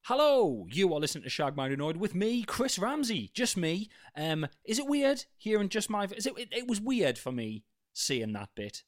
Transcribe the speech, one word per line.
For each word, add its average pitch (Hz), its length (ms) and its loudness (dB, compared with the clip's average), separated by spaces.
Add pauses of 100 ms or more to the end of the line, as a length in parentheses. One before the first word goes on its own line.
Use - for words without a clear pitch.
Hello, 240 680 4
you 180 240 4
are 147 40 0
listening 151 240 -2
to 131 60 -8
Shag 143 260 0
Married 135 180 0
Annoyed 151 240 -2
with 196 180 -2
me, 226 260 2
Chris 240 380 -2
Ramsey. 226 560 -2
Just 226 200 0
me. 180 340 0 (280)
Um, 156 300 -2 (180)
is 220 140 0
it 277 80 -4
weird 285 380 2 (120)
hearing 208 320 0
just 208 180 -2
my, 208 180 -2
is 202 200 -6
it, 269 100 -2
it, 240 160 -10
it 247 160 -4
was 214 140 0
weird 214 380 2
for 131 120 -6
me 110 320 -4 (300)
seeing 113 400 -2
that 101 220 -6
bit 104 320 -10